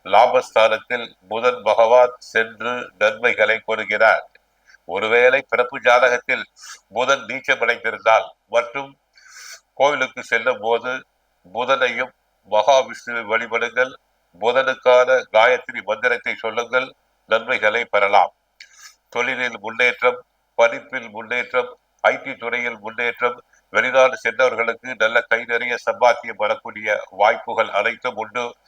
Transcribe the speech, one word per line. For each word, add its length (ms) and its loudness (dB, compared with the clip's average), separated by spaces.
லாபஸ்தானத்தில் 1000 2
புதன் 360 -2
பகவான் 560 4
சென்று 540 -4
நன்மைகளை 600 0
கொடுக்கிறார். 540 2
ஒருவேளை 520 2
பிறப்பு 380 -4
ஜாதகத்தில் 680 2
புதன் 400 -2
நீச்சம் 360 -4
அடைந்திருந்தால் 600 0
மற்றும் 420 -4
கோவிலுக்கு 500 -2
செல்லும் 380 -2
போது 320 -2
புதனையும் 580 -2
மகாவிஷ்ணுவை 760 0
வழிபடுங்கள். 680 -2
புதனுக்கான 800 2
காயத்ரி 500 2
மந்திரத்தை 520 -4
சொல்லுங்கள், 540 -4
நன்மைகளை 560 0
பெறலாம். 480 2
தொழிலில் 500 -6
முன்னேற்றம், 600 0
படிப்பில் 520 0
முன்னேற்றம், 600 -4
ஐ 80 4
டி 120 -12
துறையில் 440 -6
முன்னேற்றம், 580 -4
வெளிநாடு 440 2
சென்றவர்களுக்கு 800 -2
நல்ல 260 0
கை 220 -2
நிறைய 300 -4
சம்பாத்தியம் 580 0
வரக்கூடிய 440 -4
வாய்ப்புகள் 600 -2
அனைத்தும் 460 -4
உண்டு. 280 -8